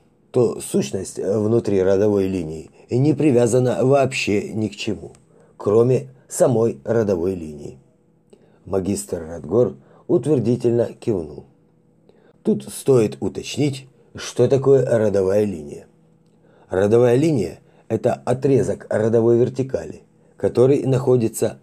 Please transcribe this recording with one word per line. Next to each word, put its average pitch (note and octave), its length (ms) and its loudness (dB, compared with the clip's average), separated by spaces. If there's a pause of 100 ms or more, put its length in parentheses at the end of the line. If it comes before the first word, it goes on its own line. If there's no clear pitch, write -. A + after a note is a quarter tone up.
(300)
то A#2+ 300 0
сущность - 580 -6
внутри G#2 640 0
родовой G2 460 2
линии D#2+ 420 -8 (200)
не C3+ 240 2
привязана B2 720 2
вообще B2+ 680 0
ни G#2+ 160 -4
к - 80 -14
чему, - 360 -8 (440)
кроме A#2 540 2 (180)
самой A#2 560 0
родовой G2 500 0
линии". D2+ 440 -14 (840)
Магистр F2+ 640 -4
Радгор E2+ 480 0 (320)
утвердительно A#2+ 840 0
кивнул. D#2 540 -6 (960)
Тут - 220 -2
стоит A#2 560 2
уточнить, - 680 -4 (260)
что - 320 -2
такое C3+ 400 4
родовая G#2+ 580 2
линия. D#2 420 -10 (840)
Родовая A#2 460 4
линия – C#3 420 0 (300)
это A#2 240 0
отрезок C3 760 -2
родовой A2+ 480 2
вертикали, B2+ 640 -4 (340)
который A#2 480 2
находится B2 800 0